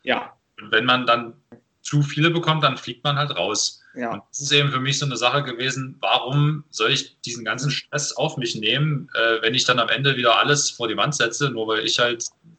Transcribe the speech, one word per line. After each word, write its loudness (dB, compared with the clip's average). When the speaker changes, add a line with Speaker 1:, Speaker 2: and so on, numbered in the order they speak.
Speaker 1:
Ja. -2
Speaker 2:
Und -18
wenn 4
man 4
dann 2
zu 2
viele 2
bekommt, 2
dann 2
fliegt -12
man 0
halt -2
raus. -2
Speaker 1:
Ja. -6
Speaker 2:
Und -8
das -12
ist -6
eben 4
für -2
mich -2
so -2
eine -4
Sache 2
gewesen, -6
warum 0
soll 0
ich -4
diesen -10
ganzen -2
Stress -6
auf -2
mich -4
nehmen, 0
äh, 2
wenn -2
ich 0
dann 4
am 2
Ende 2
wieder 4
alles 2
vor -6
die -2
Wand 0
setze, 0
nur -4
weil 0
ich 0
halt 0